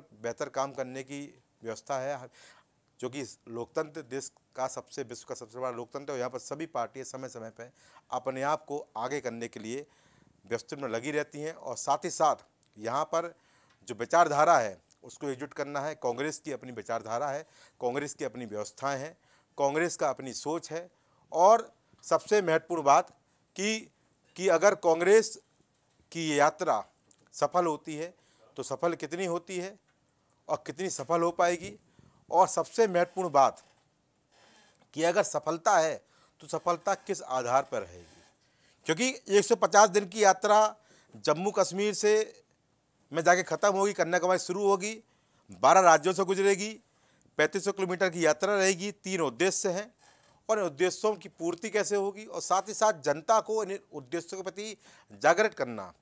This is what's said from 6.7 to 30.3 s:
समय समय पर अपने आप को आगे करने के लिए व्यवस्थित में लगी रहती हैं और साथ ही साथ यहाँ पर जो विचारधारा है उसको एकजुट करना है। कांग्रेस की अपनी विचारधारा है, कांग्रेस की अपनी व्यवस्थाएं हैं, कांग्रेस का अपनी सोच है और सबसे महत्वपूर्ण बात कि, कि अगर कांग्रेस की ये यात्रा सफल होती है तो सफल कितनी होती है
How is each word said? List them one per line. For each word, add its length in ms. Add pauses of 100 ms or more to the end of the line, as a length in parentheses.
समय 240
समय 220
पर 200 (400)
अपने 340
आप 200
को 140 (200)
आगे 220
करने 280
के 120
लिए 260 (580)
व्यवस्थित 340
में 100
लगी 240
रहती 280
हैं 120
और 240
साथ 280
ही 80
साथ 320 (320)
यहाँ 300
पर 280 (540)
जो 60
विचारधारा 640
है 200 (260)
उसको 240
एकजुट 260
करना 260
है। 160
कांग्रेस 420
की 140
अपनी 200
विचारधारा 560
है, 140 (380)
कांग्रेस 340
की 100
अपनी 220
व्यवस्थाएं 520
हैं, 180 (420)
कांग्रेस 380
का 140
अपनी 240
सोच 380
है 160 (440)
और 380 (340)
सबसे 380
महत्वपूर्ण 420
बात 260 (460)
कि, 340 (460)
कि 140
अगर 260
कांग्रेस 640 (760)
की 160
ये 80
यात्रा 480 (500)
सफल 320
होती 300
है 160 (440)
तो 60
सफल 340
कितनी 300
होती 320
है 200 (680)